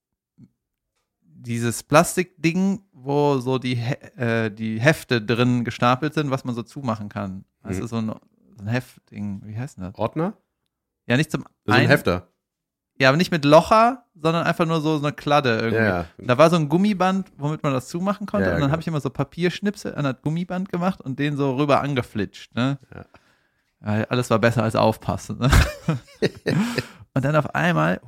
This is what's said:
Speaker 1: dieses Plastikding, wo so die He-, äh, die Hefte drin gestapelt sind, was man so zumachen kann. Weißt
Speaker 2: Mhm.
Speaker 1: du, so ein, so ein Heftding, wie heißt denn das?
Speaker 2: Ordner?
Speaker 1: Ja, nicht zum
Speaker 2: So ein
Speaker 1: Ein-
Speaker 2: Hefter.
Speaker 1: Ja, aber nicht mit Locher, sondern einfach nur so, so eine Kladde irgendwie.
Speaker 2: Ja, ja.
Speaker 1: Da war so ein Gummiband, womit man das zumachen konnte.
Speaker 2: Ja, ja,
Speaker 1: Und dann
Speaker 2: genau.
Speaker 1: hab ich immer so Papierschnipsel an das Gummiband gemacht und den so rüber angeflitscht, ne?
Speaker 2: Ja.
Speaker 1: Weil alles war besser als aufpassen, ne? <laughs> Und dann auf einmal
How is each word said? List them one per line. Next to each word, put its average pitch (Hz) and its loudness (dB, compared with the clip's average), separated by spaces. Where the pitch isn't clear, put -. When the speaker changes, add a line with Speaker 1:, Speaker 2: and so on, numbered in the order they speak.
Speaker 1:
dieses 117 -6
Plastikding, 175 0
wo 143 0
so 131 -2
die 127 -4
He-, 120 -6
äh, 113 0
die 110 -6
Hefte 127 2
drin 123 2
gestapelt 127 0
sind, 147 -2
was 131 -4
man 123 -6
so 120 -6
zumachen 110 -8
kann. 98 -10
Weißt 92 -6
Speaker 2:
Mhm. - -6
Speaker 1:
du, 120 -8
so 113 -10
ein, 110 -4
so - -16
ein 101 -8
Heftding, 107 -8
wie 107 -12
heißt 131 -10
denn 90 -10
das? 98 -12
Speaker 2:
Ordner? 156 -4
Speaker 1:
Ja, 120 2
nicht 151 0
zum 143 -4
Speaker 2:
So 107 2
ein 127 6
Speaker 1:
Ein- - 2
Speaker 2:
Hefter. 98 2
Speaker 1:
Ja, 135 4
aber 143 4
nicht 180 0
mit 165 0
Locher, 220 6
sondern 165 -2
einfach 165 0
nur 160 0
so, 151 0
so 143 -2
eine 147 0
Kladde 139 2
irgendwie. 113 2
Speaker 2:
Ja, 92 2
ja. 85 -8
Speaker 1:
Da 123 0
war 160 8
so 175 4
ein 156 0
Gummiband, 190 0
womit 147 -4
man 143 0
das 127 -4
zumachen 196 -4
konnte. 196 -2
Speaker 2:
Ja, 185 2
ja, 170 -2
Speaker 1:
Und 165 0
dann 143 2
Speaker 2:
genau. 143 2
Speaker 1:
hab 165 -2
ich - -8
immer 156 -2
so 135 -6
Papierschnipsel - -4
an 147 -2
das 131 -4
Gummiband 180 -4
gemacht 175 -4
und 135 -8
den 147 0
so 135 0
rüber 143 4
angeflitscht, 120 -4
ne? 131 -2
Speaker 2:
Ja. - -16
Speaker 1:
Weil 107 -2
alles 123 -4
war 113 2
besser 113 2
als 110 0
aufpassen, - -2
ne? 123 0
<laughs> 147 -2
Und 131 0
dann 151 0
auf 147 0
einmal 160 0